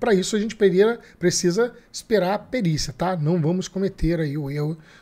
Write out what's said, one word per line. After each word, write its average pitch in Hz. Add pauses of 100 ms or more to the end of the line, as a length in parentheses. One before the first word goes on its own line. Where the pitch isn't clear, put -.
Pra 233
isso 185
a 208
gente 220
peria-, 202 (200)
precisa 175 (200)
esperar 196
a 208
perícia, 165
tá? 180
Não 160
vamos 180
cometer 185
aí 147
o 139
erro, 147 (260)